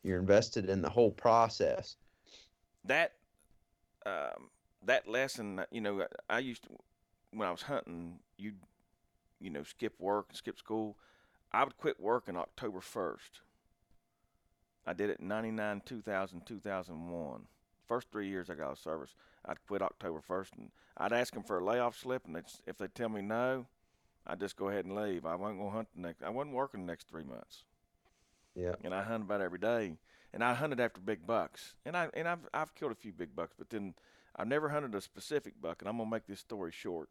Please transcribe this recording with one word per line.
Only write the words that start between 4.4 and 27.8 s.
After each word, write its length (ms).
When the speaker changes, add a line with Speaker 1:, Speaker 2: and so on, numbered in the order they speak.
Speaker 2:
that 200
lesson, 640
you 120
know, 240
I 80
used 240
to, 80
when 140
I 40
was 100
hunting, 580
you'd, 180
you 80
know, 120
skip 380
work 300
and 80
skip 200
school. 380
I 120
would 120
quit 240
work 280
in 80
October 440
first. 600
I 80
did 160
it 100
in 80
ninety-nine, 560
two 160
thousand, 460
two 140
thousand 500
one. 320
First 240
three 180
years 200
I 60
got 140
out 40
of 60
service, 360
I'd 220
quit 160
October 400
first, 340
and 140
I'd 160
ask 240
'em 60
for 160
a 60
layoff 320
slip, 280
and 100
they'd, 100
if 120
they'd 160
tell 160
me 100
no, 460
I'd 140
just 160
go 120
ahead 180
and 100
leave. 300
I 80
wasn't 240
gonna 140
hunt 220
the 60
next, 220
I 80
wasn't 240
working 260
the 100
next 180
three 160
months. 400